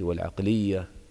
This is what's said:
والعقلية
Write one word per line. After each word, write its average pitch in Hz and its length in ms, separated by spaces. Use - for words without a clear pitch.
والعقلية 92 880